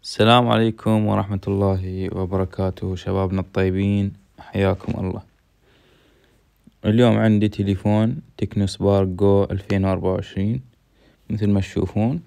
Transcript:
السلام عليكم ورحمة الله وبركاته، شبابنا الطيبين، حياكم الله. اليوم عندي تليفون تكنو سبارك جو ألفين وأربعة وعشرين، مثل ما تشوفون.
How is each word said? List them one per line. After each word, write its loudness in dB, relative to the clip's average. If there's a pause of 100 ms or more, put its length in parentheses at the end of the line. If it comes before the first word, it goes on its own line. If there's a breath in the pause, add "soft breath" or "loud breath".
السلام 4
عليكم 0
ورحمة -2
الله -2
وبركاته، -4
شبابنا -2
الطيبين، 0 (260)
حياكم -2
الله. -6 (1600 soft breath)
اليوم 4
عندي 4
تليفون 0 (160)
تكنو -2
سبارك 2
جو 2
ألفين -2
وأربعة 0
وعشرين، -4 (680 soft breath)
مثل -2
ما 2
تشوفون. -2